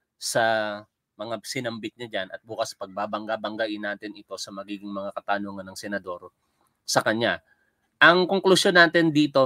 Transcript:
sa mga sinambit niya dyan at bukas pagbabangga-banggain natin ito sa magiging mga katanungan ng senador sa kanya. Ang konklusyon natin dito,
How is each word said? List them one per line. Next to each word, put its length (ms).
sa 240
mga 240
sinambit 560
niya 140
dyan 180
at 160
bukas 320
pagbabangga-banggain 1040
natin 320
ito 240
sa 160
magiging 360
mga 280
katanungan 480
ng 120
senador 520
sa 160
kanya. 400
Ang 320
konklusyon 480
natin 320
dito, 360